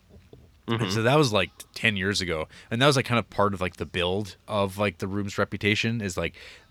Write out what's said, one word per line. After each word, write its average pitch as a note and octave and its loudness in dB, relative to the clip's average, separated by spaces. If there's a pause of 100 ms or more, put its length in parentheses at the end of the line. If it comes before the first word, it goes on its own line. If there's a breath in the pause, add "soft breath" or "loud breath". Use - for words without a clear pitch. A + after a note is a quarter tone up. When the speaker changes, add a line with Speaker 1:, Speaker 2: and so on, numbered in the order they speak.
(680)
Speaker 1:
Mm-hmm. A#2 0
Speaker 2:
And F#2+ -2
so A2 0
that B2+ 4
was, C#3+ 2
like, F#2 2 (240)
ten A2 2
years F#2+ -2
ago. D#2+ -4 (220 soft breath)
And A#2 -2
that C#3 8
was, C#3+ 6
like, B2 2
kind A#2+ 2
of G#2+ -4
part G2+ 2
of, F2+ -4
like, F2+ -4
the E2 -6
build F#2 -2 (120)
of, G2 -2
like, G#2 0
The G#2 -4
Room's G2 -4
reputation G#2 0
is, F#2+ -4
like, E2+ -2 (360 loud breath)